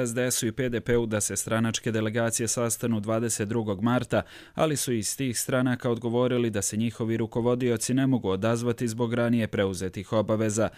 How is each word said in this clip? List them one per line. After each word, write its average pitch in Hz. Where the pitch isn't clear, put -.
S 117
D 123
S-u 120
i 110
P 127
D 117
P-u 120
da 107
se 101
stranačke 113
delegacije 110
sastanu 117
dvadeset 110
drugog 107
marta, 120
ali 156
su 131
iz 107
tih 127
stranaka 127
odgovorili 120
da 104
se 107
njihovi 113
rukovodioci 120
ne 135
mogu 110
odazvati 117
zbog 113
ranije 117
preuzetih 95
obaveza. 107